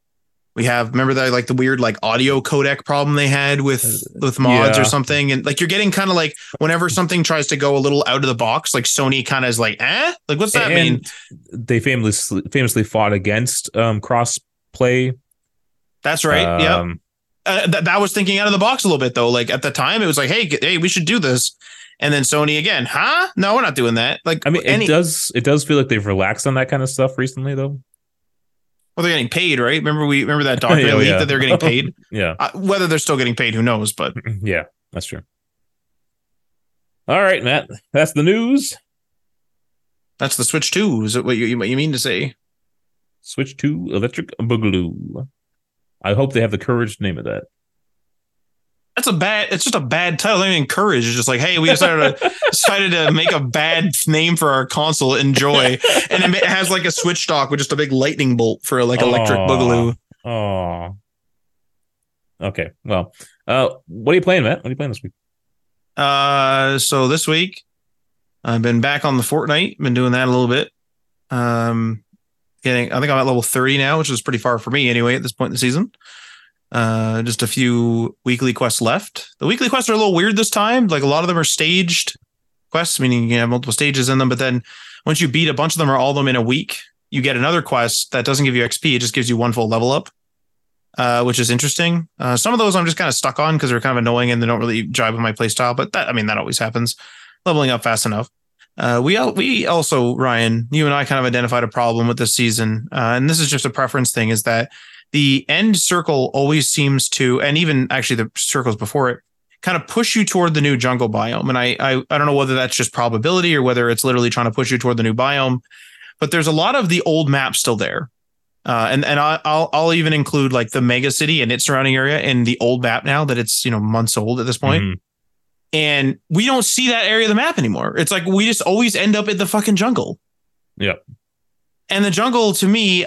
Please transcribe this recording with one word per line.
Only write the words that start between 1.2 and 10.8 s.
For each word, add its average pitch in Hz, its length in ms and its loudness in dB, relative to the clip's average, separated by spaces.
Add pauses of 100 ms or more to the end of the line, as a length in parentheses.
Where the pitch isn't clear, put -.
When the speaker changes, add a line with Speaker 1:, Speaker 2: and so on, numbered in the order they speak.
Speaker 1:
like, 123 140 0
the 131 80 -4
weird, 131 260 0
like, 113 220 0
audio 131 400 2
codec 139 420 -2
problem 143 320 0
they 143 120 2
had 139 340 2
with, 135 240 0
Speaker 2:
Uh, - 400 -6
Speaker 1:
with 131 140 -2
mods 113 400 4
or - 20 4
Speaker 2:
yeah. 107 60 2
Speaker 1:
something? 143 440 0
And, 131 140 -2
like, 143 140 -4
you're 175 80 0
getting 196 240 0
kinda, 196 240 -2
like, 160 180 0 (240)
whenever 170 320 0
something 175 320 0
tries 151 260 0
to 147 80 2
go 143 220 2
a - 0 -
little 143 300 2
out 135 160 0
of 131 40 2
the 127 60 2
box, 117 400 0
like, 123 120 0
Sony 135 380 0
kinda 131 240 0
is 117 120 -2
like, 110 200 0
"Eh? 240 320 0 (160)
Like, 147 120 -2
what's 208 140 0
that 226 180 0
Speaker 2:
And 175 40 2
Speaker 1:
mean?" 160 260 2 (520)